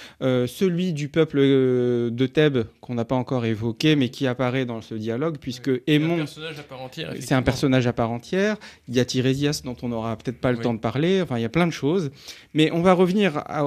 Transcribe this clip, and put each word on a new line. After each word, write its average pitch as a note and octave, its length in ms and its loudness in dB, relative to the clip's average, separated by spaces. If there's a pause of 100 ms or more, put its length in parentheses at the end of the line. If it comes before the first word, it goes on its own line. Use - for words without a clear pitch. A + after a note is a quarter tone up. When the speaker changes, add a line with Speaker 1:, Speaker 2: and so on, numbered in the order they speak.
(200)
Speaker 1:
euh, B2+ 260 2
celui F3+ 460 0
du D3 160 -6
peuple, D#3 320 2
euh, B2+ 680 2
de A#2+ 160 0
Thèbes C3+ 380 2 (160)
qu'on - 140 -8
n'a A#2 120 0
pas C3+ 80 -2
encore B2 320 0
évoqué, A#2 500 2
mais C3 140 2
qui - 160 -4
apparaît B2+ 400 0
dans A#2 160 -8
ce - 120 -12
dialogue, A#2+ 460 -4
puisque B2+ 280 -8
Speaker 2:
Ouais. B2+ 180 0
C'est D#3 60 4
un - 20 6
Speaker 1:
Aimon, D#3+ 220 2
Speaker 2:
personnage D#3 420 -8
à D3 40 -14
part C3 200 -16
entière, C3 240 -12
Speaker 1:
c'est D#3 40 -8
un - 40 -8
Speaker 2:
effectivement. C3 280 0
Speaker 1:
personnage C3 440 2
à A#2+ 60 0
part A#2 180 -2
entière. F#3+ 460 -2 (320)
Il A#2+ 60 -6
y B2+ 60 4
a B2 40 4
Tirésias C3+ 600 0
dont B2 180 -10
on B2+ 60 -6
n'aura A2+ 280 -4
peut-être - 240 -8
pas C3 120 2
le A#2 60 -2
Speaker 2:
Oui. A#2 60 -4
Speaker 1:
temps A#2+ 100 0
de A2 60 -6
parler. E3 420 0
Enfin, C3+ 160 -4
il A2+ 40 -2
y A2+ 40 0
a A2 40 -6
plein E3+ 160 2
de D#3+ 60 0
choses. D3+ 380 -2 (420)
Mais D3+ 200 2
on E3+ 100 0
va F#3 100 6
revenir F3+ 460 2
à, - 280 -2